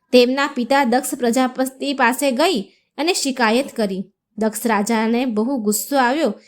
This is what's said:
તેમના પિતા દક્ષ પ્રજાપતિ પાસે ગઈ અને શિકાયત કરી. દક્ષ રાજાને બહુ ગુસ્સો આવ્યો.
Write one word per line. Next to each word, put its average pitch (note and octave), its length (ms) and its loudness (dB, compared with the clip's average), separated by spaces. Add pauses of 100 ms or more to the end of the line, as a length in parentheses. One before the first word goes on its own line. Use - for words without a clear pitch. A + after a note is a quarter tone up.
(120)
તેમના B3+ 360 4
પિતા C4+ 360 0
દક્ષ B3+ 300 0
પ્રજાપતિ B3+ 800 -2
પાસે C4+ 380 0
ગઈ C#4 300 0 (360)
અને E4 160 0
શિકાયત C4 640 0
કરી. G3 280 -4 (340)
દક્ષ G#3+ 280 -2
રાજાને A3 600 0
બહુ A#3+ 320 -2
ગુસ્સો G#3+ 400 -2
આવ્યો. B3+ 320 2 (180)